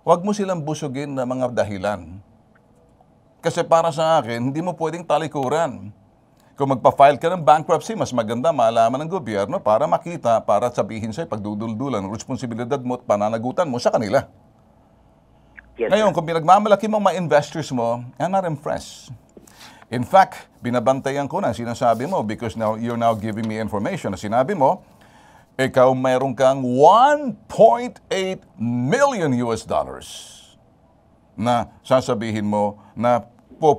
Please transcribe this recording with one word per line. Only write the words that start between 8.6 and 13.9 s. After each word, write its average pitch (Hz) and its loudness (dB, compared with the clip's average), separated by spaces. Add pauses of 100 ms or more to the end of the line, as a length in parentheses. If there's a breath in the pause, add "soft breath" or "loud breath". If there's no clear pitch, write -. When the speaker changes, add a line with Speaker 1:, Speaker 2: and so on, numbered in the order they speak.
Speaker 1:
ng 160 -10
gobyerno 113 -4
para 110 2
makita, 127 0
para 113 0
sabihin 110 -6
sa'yo, 160 -8
pagduduldulan, 107 -6
responsibilidad 117 -6
mo 123 -6
at - -12
pananagutan 113 -2
mo 123 -4
sa 214 0